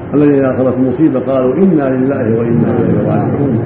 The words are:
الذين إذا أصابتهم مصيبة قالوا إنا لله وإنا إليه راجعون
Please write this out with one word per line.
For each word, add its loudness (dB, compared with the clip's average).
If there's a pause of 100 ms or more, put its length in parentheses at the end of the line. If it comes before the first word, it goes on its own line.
(140)
الذين 4
إذا 0
أصابتهم 0
مصيبة 0
قالوا 0
إنا 2
لله 0
وإنا 0
إليه 0
راجعون -2